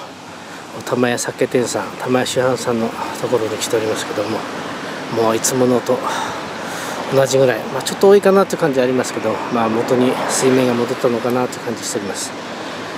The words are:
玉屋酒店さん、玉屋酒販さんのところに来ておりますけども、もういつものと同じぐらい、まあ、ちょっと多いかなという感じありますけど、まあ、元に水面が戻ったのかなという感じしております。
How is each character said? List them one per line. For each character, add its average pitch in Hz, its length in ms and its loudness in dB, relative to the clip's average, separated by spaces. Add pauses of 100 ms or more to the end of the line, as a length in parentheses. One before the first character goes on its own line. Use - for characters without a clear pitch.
(840)
玉 123 240 0
屋 120 80 0
酒 - 300 0
店 127 200 2
さ 107 140 -4
ん、 95 60 -6 (120)
玉 127 200 0
屋 123 60 0
酒 - 160 0
販 127 160 2
さ 123 140 -2
ん 117 80 0
の 113 100 0 (320)
と 123 60 -4
こ 120 100 2
ろ 110 100 0
に 107 100 -4
来 - 100 -4
て - 80 0
お 113 40 2
り 110 80 -2
ま 107 100 0
す - 80 -6
け - 80 -6
ど 104 100 -2
も、 107 140 -2 (880)
も 113 80 4
う 113 40 2
い 113 40 0
つ 135 160 0
も 127 100 4
の 123 140 4
と - 180 2 (1160)
同 135 120 6
じ 131 120 2
ぐ 135 80 8
ら 123 100 4
い、 110 40 -4
ま 131 200 -6
あ、 131 40 -6
ち - 100 -4
ょ - 20 -4
っ - 40 -12
と 196 100 8
多 202 60 10
い 202 60 6
か 196 100 6
な 196 140 6
と 180 100 -4
い - 20 -8
う - 20 -8
感 156 140 2
じ 131 80 4
あ 123 40 4
り 127 60 2
ま 127 120 2
す - 100 -4
け 120 60 -4
ど、 110 120 -2 (220)
ま 117 120 2
あ、 110 40 2
元 117 260 2
に 127 160 4 (180)
水 - 200 2
面 127 180 4
が 123 60 2
戻 120 200 0
っ 123 40 -4
た - 120 2
の 117 100 2
か 120 120 -2
な 127 160 0
と 123 60 -8
い - 40 -10
う - 20 -10
感 117 160 -4
じ 98 80 -10
し - 80 -6
て 117 80 -4
お - 20 -4
り 101 60 -6
ま - 80 -6
す。 - 160 -6 (680)